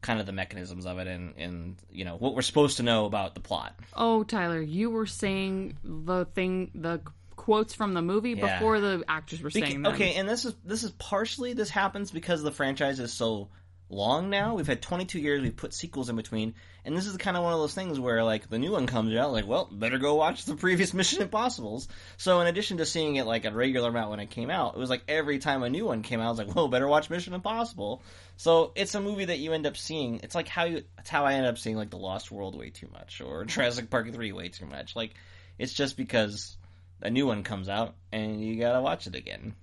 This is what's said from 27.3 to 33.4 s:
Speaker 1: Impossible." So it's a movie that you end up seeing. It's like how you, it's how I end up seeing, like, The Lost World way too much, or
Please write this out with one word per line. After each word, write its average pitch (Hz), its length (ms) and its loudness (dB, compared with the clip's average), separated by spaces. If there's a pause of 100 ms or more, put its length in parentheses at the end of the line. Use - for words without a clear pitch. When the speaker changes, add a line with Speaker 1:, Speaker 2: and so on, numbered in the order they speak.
Speaker 1:
Impossible." 180 680 -4 (360)
So 165 360 8
it's 190 200 -2
a 208 80 -2
movie 202 240 -2
that 170 120 0
you 156 140 -2
end 156 140 2
up 143 100 -2
seeing. 139 480 -4
It's - 100 -10
like 165 140 -2
how 170 160 0
you, 170 180 -2 (160)
it's - 120 -14
how 143 160 4
I 139 80 6
end 131 120 4
up 117 120 2
seeing, 110 180 -4
like, 107 140 -4
The - 80 -12
Lost 95 340 -6
World 98 260 -8
way 60 120 -10
too - 200 -16
much, - 300 -16
or 69 240 -8